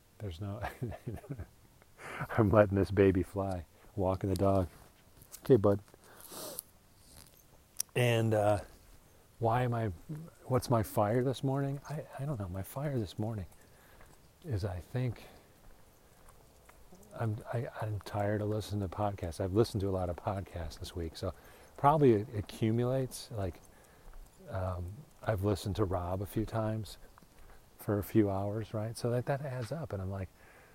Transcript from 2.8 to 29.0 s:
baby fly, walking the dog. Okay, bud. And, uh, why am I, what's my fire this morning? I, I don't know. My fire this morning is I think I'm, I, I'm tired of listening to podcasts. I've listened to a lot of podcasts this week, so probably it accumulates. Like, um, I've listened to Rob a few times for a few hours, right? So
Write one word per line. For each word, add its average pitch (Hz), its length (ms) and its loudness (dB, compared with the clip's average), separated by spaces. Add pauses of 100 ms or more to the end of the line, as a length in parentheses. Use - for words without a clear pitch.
baby 95 320 6
fly, 95 420 -4 (320)
walking 95 340 0
the 92 60 0
dog. 98 320 4 (760)
Okay, 135 120 8
bud. 101 220 6 (2250)
And, 117 380 4
uh, 104 280 4 (800)
why 117 220 2
am 120 120 0
I, 113 160 -2 (560)
what's 127 240 0
my 113 120 6
fire 110 400 2
this 131 220 -2
morning? 139 360 -2 (100)
I, 147 100 -6 (180)
I 135 60 -6
don't 143 160 -4
know. 98 80 -4
My 95 140 -6
fire 139 360 -4
this 104 200 -4
morning 107 280 -4 (1040)
is 104 160 -2
I 92 160 -6 (120)
think 127 300 -2 (2000)
I'm, 110 180 0 (160)
I, 117 140 -2 (140)
I'm 107 240 -4
tired 104 360 0
of 104 80 -2
listening 104 400 -2
to - 60 -10
podcasts. 101 460 -4
I've 95 120 -2
listened 110 300 4
to 98 60 0
a - 20 0
lot 92 180 0
of 85 80 -4
podcasts 90 640 -6
this - 180 -12
week, 82 200 -6
so 92 180 -4 (420)
probably 143 360 6
it 107 140 2 (100)
accumulates. 120 1000 -2
Like, 95 180 -4 (960)
um, 92 340 -4 (420)
I've 98 180 0
listened 101 320 0
to 107 80 2
Rob 90 380 -2
a 101 40 -4
few 110 180 -4
times 110 520 -4 (840)
for 104 200 0
a 101 60 -2
few 104 260 6
hours, 104 420 -4
right? 113 240 -4
So 120 140 -2